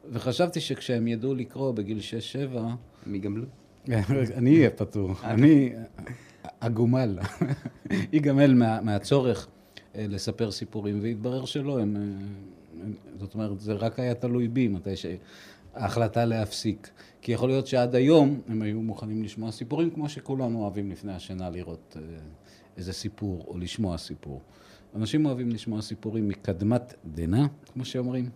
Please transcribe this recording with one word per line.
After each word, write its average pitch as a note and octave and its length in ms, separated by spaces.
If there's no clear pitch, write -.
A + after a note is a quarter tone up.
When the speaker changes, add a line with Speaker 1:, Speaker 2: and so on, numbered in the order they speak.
Speaker 1:
וחשבתי C3 500
שכשהם A#2+ 480
ידעו A#2 260
לקרוא B2+ 380
בגיל G#2+ 280
שש, - 320
שבע, B2 420
Speaker 2:
הם G#2 80
יגמלו. G2+ 320
Speaker 1:
<laughs> A#2 500
אני B2+ 180
אהיה C3+ 140
פטור. G2+ 400
Speaker 2:
אה. A2+ 200
Speaker 1:
אני, C3+ 420
הגומל. A#2 580
<laughs> - 500
ייגמל C#3+ 420
מה-, A2 260
מהצורך, A2+ 680
אה, G#2 120
לספר G#2 420
סיפורים, G#2 520
והתברר A#2+ 420
שלא, C#3 360
הם, G#2 160
אה, G2+ 60
הם, G#2 100
זאת G2 160
אומרת, G#2 260
זה G#2+ 120
רק A2 260
היה B2 160
תלוי A#2+ 340
בי, A#2+ 200
מתי G2 280
שההחלטה - 1300
להפסיק. A2 680
כי A#2+ 100
יכול A#2 160
להיות C3+ 180
שעד B2 280
היום C#3 540
הם A2 140
היו G#2+ 180
מוכנים A2 420
לשמוע A2 300
סיפורים, D3+ 380
כמו D3+ 180
שכולנו B2 540
אוהבים G2+ 280
לפני F#2+ 220
השינה F#2 380
לראות, - 500
אה, - 20
איזה F2+ 160
סיפור G2 560
או F2 100
לשמוע F2+ 400
סיפור. C#2 420
אנשים A2 320
אוהבים B2+ 220
לשמוע A2 340
סיפורים G#2+ 460
מקדמת G2+ 680
דנא, E2 420
כמו B2+ 120
שאומרים. B2+ 520